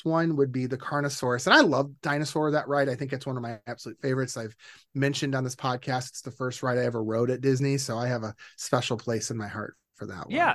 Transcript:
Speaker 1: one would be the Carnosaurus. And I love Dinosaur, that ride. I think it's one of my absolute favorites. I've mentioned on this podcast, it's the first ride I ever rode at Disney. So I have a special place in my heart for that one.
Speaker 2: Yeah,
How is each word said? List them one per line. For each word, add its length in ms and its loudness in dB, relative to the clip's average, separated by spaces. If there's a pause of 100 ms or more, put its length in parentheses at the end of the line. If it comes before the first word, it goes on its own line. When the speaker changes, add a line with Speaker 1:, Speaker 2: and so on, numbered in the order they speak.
Speaker 1:
one 320 2
would 160 2
be 140 -2
the 120 -4
Carnosaurus. 720 -2
And 60 8
I 80 10
love 280 4 (120)
Dinosaur, 500 0
that 160 0
ride. 200 2
I 60 -2
think 180 -6
it's 140 -6
one 100 -4
of 60 -4
my 240 -8
absolute 340 -12
favorites. 360 0
I've 180 -8 (400)
mentioned 400 0
on 80 0
this 140 -4
podcast, 540 -2
it's 120 -14
the 80 -12
first 320 -6
ride 160 2
I 60 2
ever 180 0
rode 280 2
at 100 0
Disney. 380 4
So 200 -4
I 80 -2
have 160 -2
a 120 -8 (220)
special 400 0
place 360 -2
in 40 -4
my 120 -6
heart 280 -8 (200)
for 100 -12
that 200 -12
one. 40 -12
Speaker 2:
Yeah, 240 2